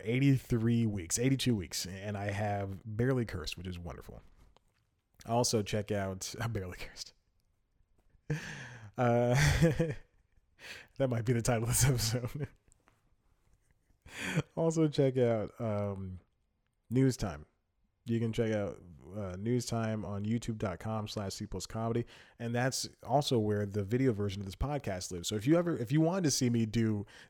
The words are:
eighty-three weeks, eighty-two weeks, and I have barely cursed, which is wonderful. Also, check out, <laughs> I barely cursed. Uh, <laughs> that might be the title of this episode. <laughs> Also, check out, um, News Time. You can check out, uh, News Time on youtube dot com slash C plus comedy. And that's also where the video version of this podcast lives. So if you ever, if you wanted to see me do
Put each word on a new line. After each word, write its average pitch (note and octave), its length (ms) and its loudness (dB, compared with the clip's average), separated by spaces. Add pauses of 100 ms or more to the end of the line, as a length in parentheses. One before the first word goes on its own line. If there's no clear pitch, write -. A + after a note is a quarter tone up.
eighty-three A#2 800 4
weeks, G2+ 340 -2
eighty-two B2+ 340 2
weeks, F#2 320 -4
and G2 320 -6
I G2+ 140 -4
have G2+ 380 -2 (160)
barely A#2+ 400 0
cursed, E2 320 -8
which F2+ 100 -10
is F2 100 -6
wonderful. - 440 -12 (1040)
Also, A#2 340 2
check G#2 300 -2
out, G2 460 -4
<laughs> - 40 -4
I A2+ 60 -2
barely F#2+ 300 -6
cursed. - 340 -14 (1900)
Uh, A#2+ 380 4
<laughs> - 1600 0
that C3+ 120 2
might A2+ 160 -2
be B2+ 80 4
the A#2 80 2
title A#2 220 2
of A2+ 60 -2
this B2 160 4
episode. A#2+ 680 0
<laughs> - 40 -20 (2000)
Also, D#3+ 320 2
check C3+ 300 2
out, A#2 420 2
um, G2+ 600 -4 (680)
News C3 280 4
Time. D#2 280 -6 (600)
You A#2 140 0
can A2+ 140 0
check A2+ 200 0
out, G2+ 240 -2 (400)
uh, F#2 200 -6
News A#2 280 0
Time A2 380 -2
on G2+ 220 -4
youtube A2+ 320 -2
dot G2 220 -4
com A2 280 -4
slash G2+ 280 -6
C G#2 100 -8
plus G2 200 -8
comedy. A2+ 400 -2 (340)
And A#2 140 -6
that's B2 360 -2 (180)
also C3+ 320 2
where G#2 260 2
the G2+ 180 -2
video B2 300 2
version G2+ 280 -2
of G2 40 -6
this F#2+ 100 -8
podcast C3 560 -4
lives. F2 160 -6
So G#2+ 80 -2
if G#2 120 -2
you D#3+ 100 8
ever, E3+ 200 0
if A#2 140 -2
you D#3 100 4
wanted F3 240 2
to C#3 60 4
see B2+ 180 2
me A#2 160 2
do A2 400 2 (240)